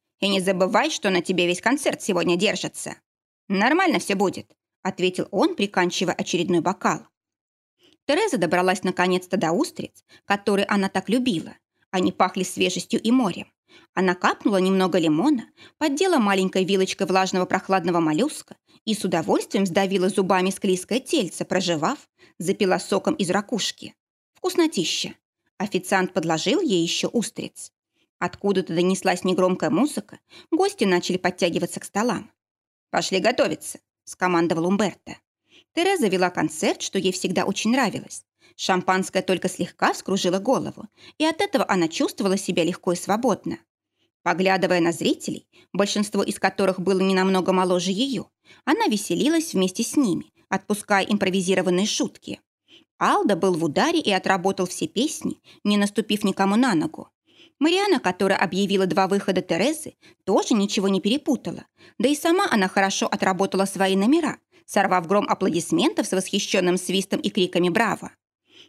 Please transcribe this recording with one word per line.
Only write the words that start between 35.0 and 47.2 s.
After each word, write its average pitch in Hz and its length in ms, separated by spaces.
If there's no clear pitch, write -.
Тереза 349 340
вела 180 220
концерт, - 500
что - 180
ей 185 140
всегда 185 320
очень 214 280
нравилось. - 520
Шампанское 190 640
только 185 280
слегка - 440
вскружило 190 460
голову, 196 480
и - 60
от 320 180
этого 403 260
она 175 200
чувствовала 196 500
себя 175 260
легко 180 280
и 175 40
свободно. 208 640
Поглядывая 180 580
на 170 120
зрителей, - 540
большинство 202 500
из - 180
которых 190 400
было 185 200
не 190 140
намного 185 380